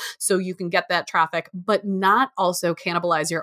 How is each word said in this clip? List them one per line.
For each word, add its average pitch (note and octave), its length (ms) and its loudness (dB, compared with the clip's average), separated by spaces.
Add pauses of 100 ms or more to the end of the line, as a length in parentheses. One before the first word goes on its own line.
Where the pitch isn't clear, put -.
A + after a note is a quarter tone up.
(180)
So F#3+ 200 0
you F#3 160 -4
can F3 140 -6
get F3 200 0
that E3+ 200 -2
traffic, E3 440 0
but G3 320 0
not G3 540 2
also F3+ 380 0
cannibalize E3+ 520 0
your E3 140 -2